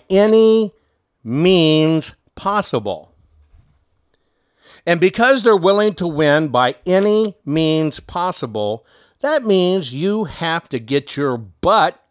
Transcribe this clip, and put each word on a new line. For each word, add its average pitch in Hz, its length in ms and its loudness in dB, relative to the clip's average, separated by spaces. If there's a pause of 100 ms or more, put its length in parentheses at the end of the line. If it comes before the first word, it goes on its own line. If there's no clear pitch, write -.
(100)
any 220 640 4 (520)
means 156 920 2 (200)
possible. 110 800 -6 (1700)
And 170 160 0
because 226 420 2
they're 214 140 4
willing 202 380 2
to 180 120 -6
win 151 420 2
by 123 280 0 (100)
any 202 580 0
means 156 540 -2
possible, 113 880 -6 (340)
that 294 240 -2
means 185 480 0
you 196 320 -4
have 165 440 -6
to 127 100 -6
get 135 380 -4
your 139 200 -2
butt 160 640 -2 (120)